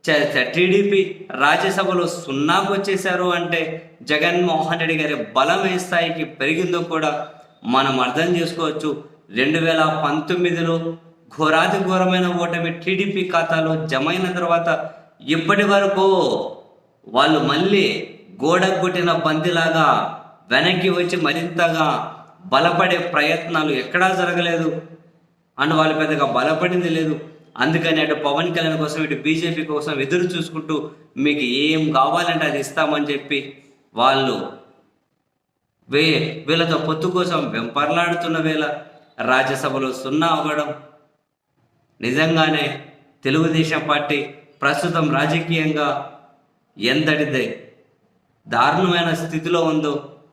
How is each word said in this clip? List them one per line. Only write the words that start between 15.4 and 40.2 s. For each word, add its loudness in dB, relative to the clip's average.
వరకు 4
వాళ్ళు 4
మళ్ళీ 2
గోడగొట్టిన 2
బంతిలాగా 2
వెనక్కి 2
వచ్చి, 0
మరింతగా 0
బలపడే 2
ప్రయత్నాలు 0
ఎక్కడా 2
జరగలేదు. 0
And 0
వాళ్ళు 2
పెద్దగా 0
బలపడింది 0
లేదు. 0
అందుకని 2
అటు 0
పవన్ 0
కళ్యాణ్ -2
కోసం, -4
ఇటు -4
బీజేపీ -2
కోసం -4
ఎదురు 0
చూసుకుంటూ, -6
మీకు 0
ఏం 2
కావాలంటే 2
అది -2
ఇస్తామని -2
చెప్పి -4
వాళ్ళు 2
వే-, 2
వీళ్ళతో 2
పొత్తు -2
కోసం 0
వెంపర్లాడుతున్న -2
వేళ, 0
రాజ్యసభలో 0
సున్నా -2